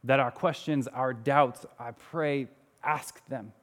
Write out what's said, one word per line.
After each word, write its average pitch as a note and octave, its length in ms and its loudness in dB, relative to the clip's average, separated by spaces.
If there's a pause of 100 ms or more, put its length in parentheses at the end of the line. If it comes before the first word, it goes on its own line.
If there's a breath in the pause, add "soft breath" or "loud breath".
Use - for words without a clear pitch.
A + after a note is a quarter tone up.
that C3 160 4
our B2 100 2
questions, D3+ 580 -2
our B2+ 240 -2
doubts, C3 540 2 (120)
I A#2+ 140 -10
pray, D3 560 -2 (340)
ask - 440 -4
them A2 260 -10 (100)